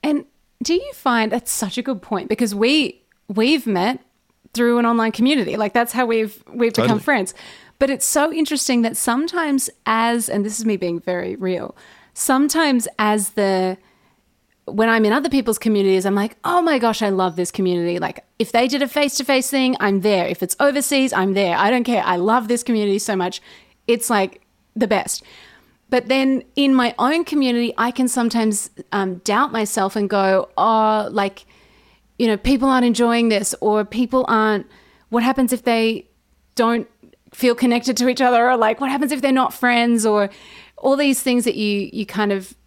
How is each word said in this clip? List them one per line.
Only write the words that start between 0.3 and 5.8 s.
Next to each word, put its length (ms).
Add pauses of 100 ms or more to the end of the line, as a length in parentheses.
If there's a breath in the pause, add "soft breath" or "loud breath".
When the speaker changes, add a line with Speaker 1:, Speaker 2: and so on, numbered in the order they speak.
Speaker 1:
do 120
you 180
find, 400
that's 180
such 280
a 40
good 200
point, 260
because 260
we, 480 (260)
we've 380
met 340 (520)
through 260
an 80
online 260
community. 440
Like, 160
that's 200